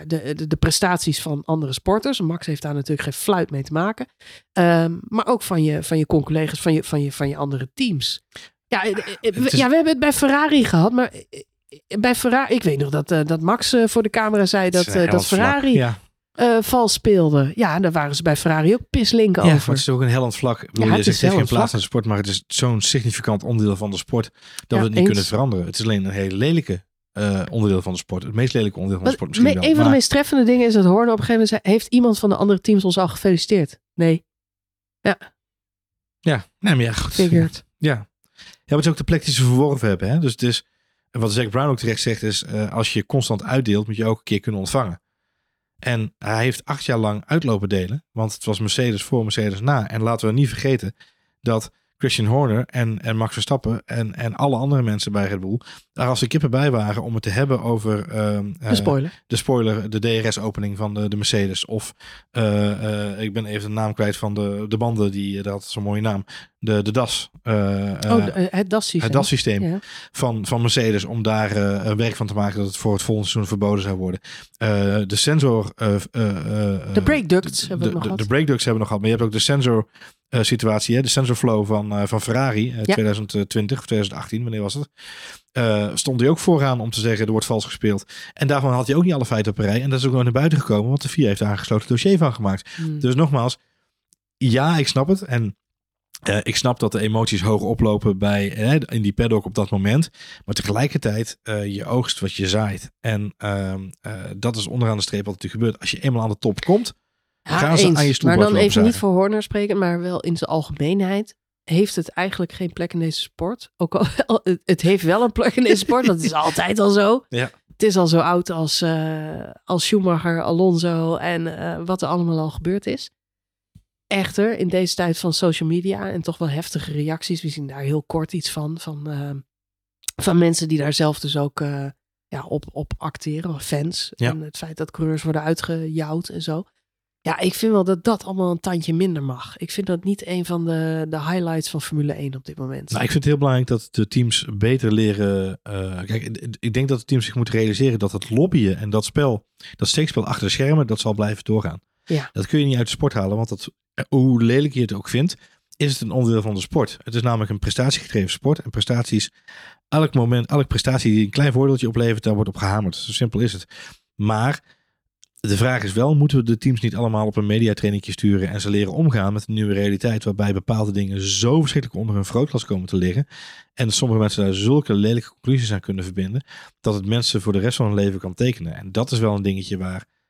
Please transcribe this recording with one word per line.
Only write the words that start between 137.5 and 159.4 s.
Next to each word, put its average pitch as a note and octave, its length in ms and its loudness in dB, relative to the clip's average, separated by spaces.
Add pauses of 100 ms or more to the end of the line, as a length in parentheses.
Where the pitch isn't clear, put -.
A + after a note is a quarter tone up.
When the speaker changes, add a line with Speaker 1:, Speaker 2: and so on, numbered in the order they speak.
Speaker 1:
vind A3 180 0
wel G3+ 120 4
dat F3+ 200 0
dat A3+ 220 0
allemaal F#3 260 -2
een E3+ 80 -2
tandje E3+ 340 -2
minder E3+ 300 0
mag. B2+ 340 -8
Ik - 140 -10
vind F#3+ 160 -4
dat F3 160 -2
niet G3 240 -4
een F3+ 180 -4
van E3+ 200 -2
de, D#3+ 440 -2
de D#3 120 -4
highlights E3 480 -2
van D3+ 120 -4
Formule D3 320 -2
één C#3 220 -8
op C3 100 -14
dit D3+ 120 -16
moment. C3+ 340 -10
Speaker 2:
Nou, - 120 0
ik A#2+ 80 0
vind D3 120 2
het - 100 -12
heel C#3+ 40 2
belangrijk C3 300 2
dat A#2 240 0
de G#2+ 160 0
teams A#2+ 460 0
beter A2+ 400 2
leren, G2 680 2
eh, F#2+ 420 -8
kijk, A2 180 -4
ik, A2+ 360 -10
ik A#2 140 -4
denk C3 140 0
dat C3 120 0
de - 60 -14
teams B2+ 200 2
zich - 100 -10
moeten A#2+ 180 -2
realiseren A2+ 460 2
dat G2 120 0
het - 180 -8
lobbyen B2 480 4
en G#2 120 -6
dat G#2+ 160 0
spel, C3+ 400 0 (300)
dat - 120 -2
steekspel D3+ 380 0
achter - 180 -4
de G2 80 0
schermen, C#3 360 2
dat A2 120 -2
zal A2 140 -2
blijven G#2 300 -2
doorgaan. G#2+ 360 -2 (240)
Speaker 1:
Ja. D3 280 -4
Speaker 2:
Dat G2 160 -6
kun D3+ 120 2
je D3 60 2
niet C3 120 2
uit A#2+ 80 2
de - 60 -6
sport - 220 -2
halen, G2+ 240 0
want A2+ 120 -2
dat, - 200 -10 (240)
eh, - 160 -8
hoe B2+ 340 4
lelijk C3 300 2
je B2+ 80 0
het G#2+ 120 -2
ook - 160 -8
vindt, C#3 260 0 (400)
is D3 160 0
het C3 100 -6
een A2+ 100 -4
onderdeel A2+ 300 2
van G#2+ 120 -4
de G2 80 -2
sport. - 420 -2
Het A2+ 120 -10
is A#2 60 0
namelijk A2+ 300 0
een G2+ 80 -4
prestatiegedreven A2+ 680 -2
sport. D3 300 -2
En - 100 -12
prestaties, A#2 640 -2 (580)